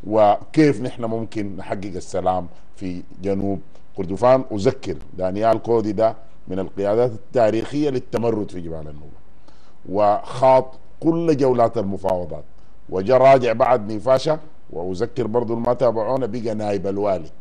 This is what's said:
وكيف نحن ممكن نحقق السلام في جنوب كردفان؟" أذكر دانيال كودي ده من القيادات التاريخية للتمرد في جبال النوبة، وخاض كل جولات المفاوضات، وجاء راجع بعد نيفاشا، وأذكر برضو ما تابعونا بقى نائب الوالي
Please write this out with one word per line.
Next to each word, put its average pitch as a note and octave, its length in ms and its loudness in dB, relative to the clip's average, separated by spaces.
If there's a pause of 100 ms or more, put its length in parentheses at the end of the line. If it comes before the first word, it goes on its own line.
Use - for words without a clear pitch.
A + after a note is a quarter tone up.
وكيف G#2+ 720 4
نحن A#2+ 240 -4
ممكن A2 520 -4
نحقق G2 380 -8
السلام F2+ 540 -2 (280)
في F2+ 260 -6 (200)
جنوب G2 380 -2 (360)
كردفان؟" A2 560 4
أذكر G2 440 -2 (220)
دانيال G#2 440 2
كودي A2 300 2
ده A2 240 2 (320)
من F#2 100 -4
القيادات G2+ 520 0
التاريخية A2+ 800 0
للتمرد A2+ 600 -2
في F2+ 100 -8
جبال D#2+ 280 -8
النوبة، D2 340 -10 (680)
وخاض B2+ 840 4 (260)
كل E3 360 2
جولات A#2+ 420 4
المفاوضات، F#2 680 -4 (440)
وجاء F#2+ 300 4
راجع C3 340 8
بعد A2+ 400 2
نيفاشا، C3 460 2 (320)
وأذكر F#2 560 -4
برضو A2+ 300 0
ما A#2+ 180 0
تابعونا A#2+ 520 0
بقى A2 280 -4
نائب G#2 320 -2
الوالي G2 440 0 (100)